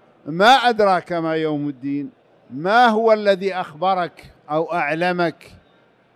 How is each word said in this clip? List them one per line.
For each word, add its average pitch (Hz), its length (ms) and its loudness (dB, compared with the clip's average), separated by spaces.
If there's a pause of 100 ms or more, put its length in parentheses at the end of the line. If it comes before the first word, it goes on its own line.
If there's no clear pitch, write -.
(260)
"ما 185 260 4
أدراك 214 600 2
ما 165 240 -2
يوم 151 320 -4
الدين؟ 139 420 -8 (400)
ما 185 360 2
هو 220 260 2
الذي 196 420 0
أخبرك؟" 175 800 -4 (180)
أو 160 220 -2
أعلمك 170 800 -4 (640)